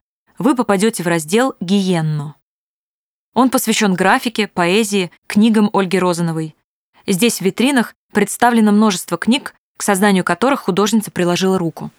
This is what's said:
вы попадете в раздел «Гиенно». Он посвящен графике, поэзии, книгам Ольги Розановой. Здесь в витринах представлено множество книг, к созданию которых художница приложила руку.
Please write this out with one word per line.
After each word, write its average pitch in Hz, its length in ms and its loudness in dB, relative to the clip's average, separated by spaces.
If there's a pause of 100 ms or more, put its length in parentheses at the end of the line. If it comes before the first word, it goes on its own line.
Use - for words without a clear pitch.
(380)
вы 247 180 2
попадете 214 460 0
в 160 40 -8
раздел 175 540 0
«Гиенно». 165 760 -2 (1000)
Он 240 160 2
посвящен 220 440 0
графике, 202 540 0
поэзии, 190 600 0 (160)
книгам 214 460 2
Ольги 190 260 0
Розановой. 165 580 -2 (500)
Здесь 202 320 0
в - 40 -12
витринах 220 520 0 (180)
представлено 220 600 2
множество 208 460 0
книг, - 360 -2 (220)
к - 60 -12
созданию 196 420 2
которых 226 360 0
художница 202 500 -2
приложила 180 480 0
руку. 156 400 -6